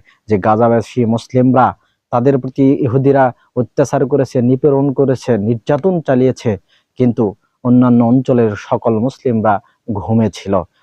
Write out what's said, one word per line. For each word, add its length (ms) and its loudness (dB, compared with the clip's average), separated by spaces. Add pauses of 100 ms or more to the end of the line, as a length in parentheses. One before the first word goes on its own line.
(280)
যে 100 0
গাজাবাসী 680 0
মুসলিমরা, 720 0 (360)
তাদের 260 0
প্রতি 360 0
ইহুদিরা 600 0 (220)
অত্যাচার 500 -2
করেছে, 360 -2
নিপীড়ন 520 0
করেছে, 440 -2
নির্যাতন 640 -2
চালিয়েছে, 560 -2 (400)
কিন্তু 380 0 (280)
অন্যান্য 400 4
অঞ্চলের 520 2
সকল 440 -4
মুসলিমরা 640 -2 (320)
ঘুমে 360 0
ছিল।" 340 -4 (200)